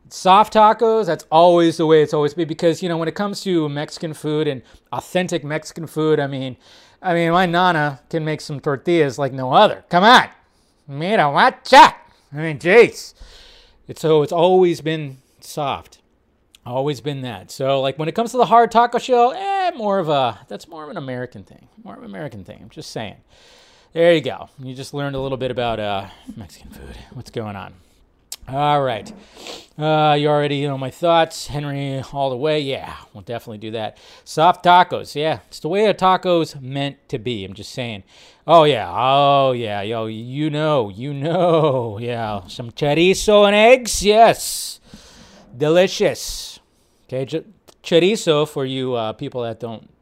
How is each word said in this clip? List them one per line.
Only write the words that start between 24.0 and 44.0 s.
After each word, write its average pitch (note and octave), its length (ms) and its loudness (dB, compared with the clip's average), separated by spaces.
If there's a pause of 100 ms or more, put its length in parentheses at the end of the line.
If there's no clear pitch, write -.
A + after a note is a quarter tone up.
you D#3 80 0
go. A2+ 260 -10 (100)
You C3 160 -14
just C3 200 -14
learned C#3+ 200 -6
a C3+ 60 -6
little C3+ 160 -6
bit B2+ 140 -6
about, A#2+ 280 -4
uh, G2+ 280 -6 (280)
Mexican - 360 -20
food. - 260 -20 (160)
What's B2 180 -18
going G#2+ 240 -10
on? F#2+ 200 -16 (760)
All C#3+ 340 0
right. A2 300 -6 (640)
Uh, D3+ 400 2
you D3 100 0
already D3 380 0
know C#3 120 -6
my C3 120 -8
thoughts. E3 580 0
Henry C#3 540 -6 (120)
all C#3 160 -2
the B2+ 60 -4
way. D3+ 240 -2
Yeah, C3+ 340 -8 (180)
we'll G2+ 100 -20
definitely A2+ 360 -12
do A2 140 -12
that. G#2+ 260 -8 (260)
Soft E3+ 400 0
tacos. F3 500 2
Yeah, D3 340 -4
it's - 120 -20
the D#3 80 -8
way G3 180 0
a G3+ 80 2
taco's F3+ 640 0
meant C#3 500 -10
to C3 80 -6
be. A2 260 -8
I'm F#2+ 80 -14
just G2 200 -16
saying. A#2 320 -10 (420)
Oh, D#3+ 180 6
yeah. A2+ 260 0
Oh, C3+ 600 2
yeah. G#2 300 -6
Yo, A2 240 -6
you B2 420 -8
know. D3 400 -2
You A#2 240 -12
know. D3 840 0
Yeah. A2+ 480 -8
Some A#2 240 -14
chorizo F3+ 760 4
and G3+ 80 2
eggs. A3+ 500 4